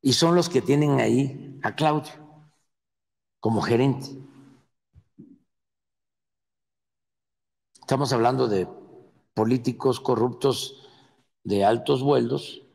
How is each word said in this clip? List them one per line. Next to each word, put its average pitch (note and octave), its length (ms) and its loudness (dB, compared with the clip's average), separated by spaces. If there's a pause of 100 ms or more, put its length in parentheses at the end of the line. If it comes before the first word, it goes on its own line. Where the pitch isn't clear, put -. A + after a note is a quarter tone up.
Y C3 100 2
son E3+ 200 4
los F3 160 2
que B2 140 0
tienen C#3+ 360 2
ahí B2 640 -2
a - 140 -6
Claudio - 720 -4 (880)
como A2+ 220 0
gerente. B2+ 460 0 (3750)
Estamos C3+ 320 -2
hablando B2+ 360 2
de F#2+ 200 0 (680)
políticos A#2+ 640 0
corruptos B2 880 -2 (560)
de G2 220 0
altos A#2+ 360 0
vuelos B2+ 600 -2 (120)